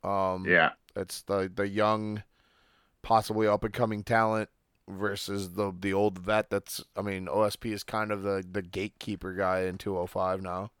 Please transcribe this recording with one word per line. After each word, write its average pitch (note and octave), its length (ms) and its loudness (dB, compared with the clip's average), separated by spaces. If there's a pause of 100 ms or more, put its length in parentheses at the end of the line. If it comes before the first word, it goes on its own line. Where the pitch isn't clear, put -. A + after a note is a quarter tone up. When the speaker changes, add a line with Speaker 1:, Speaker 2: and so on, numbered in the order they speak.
Speaker 1:
Um, F#2+ 420 0
Speaker 2:
Yeah. E2+ 240 6 (240)
Speaker 1:
it's - 280 -6
the, F#2+ 300 0
the G2+ 140 -2
young, G#2+ 560 0 (800)
possibly A2 440 2
up-and-coming G#2 580 2
talent A2 460 2 (380)
versus G2 680 -4
the, G2+ 220 0
the F#2+ 180 0
old G2 240 2
vet G#2+ 320 0
that's, - 340 -4 (120)
I G2+ 60 -4
mean, F#2+ 280 -4
O G2+ 120 4
S G#2 140 2
P A2+ 160 -6
is G2+ 100 -6
kind G#2+ 300 -2
of G2+ 100 -4
the, G2 260 -2
the F#2+ 140 -4
gatekeeper F#2+ 680 -6
guy F#2 300 2
in F#2 160 -2
two G2 200 -4
oh F2 80 -2
five F#2+ 360 -2
now. F#2 280 -6 (100)